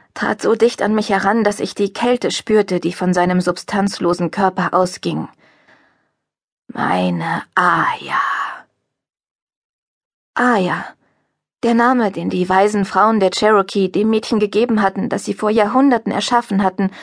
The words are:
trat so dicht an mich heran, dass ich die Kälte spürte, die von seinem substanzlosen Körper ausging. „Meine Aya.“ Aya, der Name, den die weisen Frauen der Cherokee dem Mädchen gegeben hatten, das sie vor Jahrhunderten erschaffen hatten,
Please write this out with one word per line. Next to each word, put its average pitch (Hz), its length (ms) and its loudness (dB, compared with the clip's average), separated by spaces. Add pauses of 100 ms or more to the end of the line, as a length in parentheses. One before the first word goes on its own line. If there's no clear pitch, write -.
(120)
trat - 300 -4
so 220 140 2
dicht 226 260 2
an 208 140 0
mich 214 140 -2
heran, 202 340 2
dass 202 160 0
ich - 160 -6
die 202 160 -2
Kälte 240 400 0
spürte, 202 480 0
die 175 120 -4
von 180 220 0
seinem 180 260 2
substanzlosen 180 920 -2
Körper 185 420 0
ausging. 175 540 -2 (1400)
„Meine 170 760 -2 (100)
Aya.“ - 680 0 (2250)
Aya, 190 520 0 (760)
der 233 120 2
Name, 240 360 2
den 175 180 -6
die 185 200 -2
weisen 202 360 4
Frauen 214 360 2
der 190 100 4
Cherokee 196 600 2
dem 208 200 0
Mädchen 220 300 0
gegeben 214 420 0
hatten, 190 260 0
das - 160 -4
sie 202 100 -4
vor 208 160 -2
Jahrhunderten 226 600 2
erschaffen 208 540 0
hatten, 190 260 0 (120)